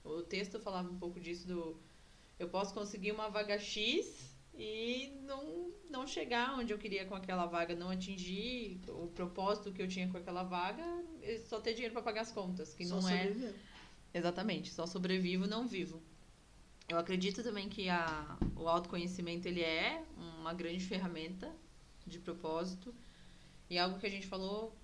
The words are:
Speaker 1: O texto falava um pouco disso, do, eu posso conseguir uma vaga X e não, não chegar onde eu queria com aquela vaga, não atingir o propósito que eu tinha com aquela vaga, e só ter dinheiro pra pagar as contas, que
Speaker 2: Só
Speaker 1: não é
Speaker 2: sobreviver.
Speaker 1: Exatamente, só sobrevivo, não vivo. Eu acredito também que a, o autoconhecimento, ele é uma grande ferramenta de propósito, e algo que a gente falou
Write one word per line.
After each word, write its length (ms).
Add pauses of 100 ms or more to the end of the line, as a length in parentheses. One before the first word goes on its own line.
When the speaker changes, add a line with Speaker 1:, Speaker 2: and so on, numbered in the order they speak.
Speaker 1:
O 180
texto 380
falava 300
um 80
pouco 220
disso, 280
do, 300 (600)
eu 120
posso 240
conseguir 380
uma 180
vaga 300
X 720 (220)
e 560 (120)
não, 480 (180)
não 180
chegar 500
onde 140
eu 60
queria 280
com 100
aquela 320
vaga, 280
não 140
atingir 1000
o 200
propósito 640
que 100
eu 60
tinha 200
com 100
aquela 260
vaga, 420 (360)
e 180
só 200
ter 140
dinheiro 200
pra 100
pagar 180
as 100
contas, 420
que 120
Speaker 2:
Só 160
Speaker 1:
não 80
é 140
Speaker 2:
sobreviver. 320 (580)
Speaker 1:
Exatamente, 580
só 140
sobrevivo, 640
não 200
vivo. 340 (840)
Eu 120
acredito 420
também 260
que 220
a, 480 (180)
o 120
autoconhecimento, 800
ele 140
é 440 (340)
uma 140
grande 320
ferramenta 680 (540)
de 140
propósito, 760 (760)
e 80
algo 180
que 80
a 60
gente 160
falou 560